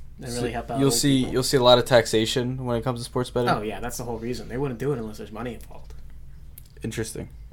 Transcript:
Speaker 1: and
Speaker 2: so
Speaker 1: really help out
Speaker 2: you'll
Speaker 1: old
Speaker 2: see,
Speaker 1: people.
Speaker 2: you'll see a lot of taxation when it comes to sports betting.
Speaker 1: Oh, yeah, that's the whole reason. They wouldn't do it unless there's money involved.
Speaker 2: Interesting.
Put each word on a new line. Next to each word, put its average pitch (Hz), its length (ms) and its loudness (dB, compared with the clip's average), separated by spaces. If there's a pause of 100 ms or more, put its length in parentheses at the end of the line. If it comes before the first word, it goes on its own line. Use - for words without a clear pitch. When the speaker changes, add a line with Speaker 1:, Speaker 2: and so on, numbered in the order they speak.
(200)
Speaker 1:
and 127 100 -8
Speaker 2:
so 120 80 -6
Speaker 1:
really 120 140 -2
help 117 180 -6
out 123 80 0
Speaker 2:
you'll 139 80 6
Speaker 1:
old 135 80 6
Speaker 2:
see, 139 240 4
Speaker 1:
people. 123 160 0
Speaker 2:
you'll 127 80 2
see 135 160 2
a 123 40 4
lot 123 160 10
of 117 60 2
taxation 120 800 4
when 120 140 0
it 113 40 -2
comes 120 180 -2
to 120 40 -8
sports 123 240 -4
betting. 123 220 0
Speaker 1:
Oh, 117 100 0
yeah, 104 180 -6
that's 117 200 -8
the 123 60 -8
whole 117 140 -6
reason. 113 300 -6
They 113 80 -8
wouldn't 131 240 -4
do 139 120 0
it 127 60 -2
unless 110 200 -8
there's 104 120 -12
money 117 240 -8
involved. - 380 -14 (920)
Speaker 2:
Interesting. - 460 -6 (240)